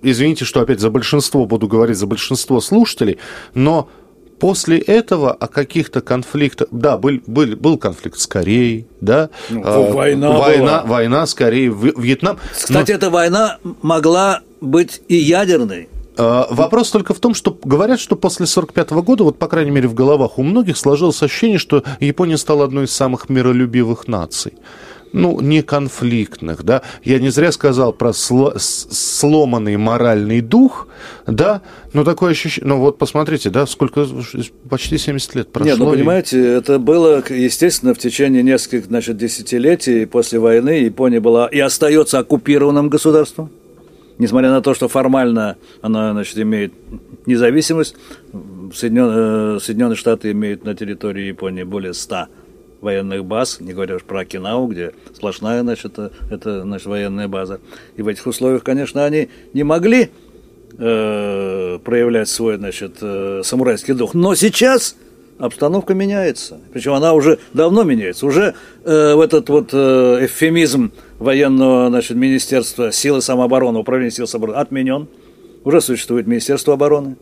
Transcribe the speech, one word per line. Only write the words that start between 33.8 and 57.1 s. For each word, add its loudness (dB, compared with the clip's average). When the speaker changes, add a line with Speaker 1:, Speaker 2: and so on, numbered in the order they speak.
Speaker 1:
Почти -4
семьдесят -6
лет -6
прошло. 0
Speaker 2:
Нет, 2
ну, 4
Speaker 1:
И 2
Speaker 2:
понимаете, 2
это 2
было, 4
к-, -10
естественно, 0
в -6
течение 2
нескольких, 0
значит, -4
десятилетий 0
после 0
войны 4
Япония 2
была 4
и -2
остаётся 2
оккупированным 2
государством. 2
Несмотря 2
на 2
то, 2
что -2
формально 0
она, -2
значит, -6
имеет -2
независимость, 0
Соединён-, 0
э, -6
Соединённые -2
Штаты -2
имеют -4
на -8
территории -8
Японии -8
более -10
ста -10
военных -6
баз, -4
не -14
говоря -8
уж -10
про -8
Окинаву, -6
где -8
сплошная, -6
значит, -8
э, -10
это, -10
значит, -10
военная -6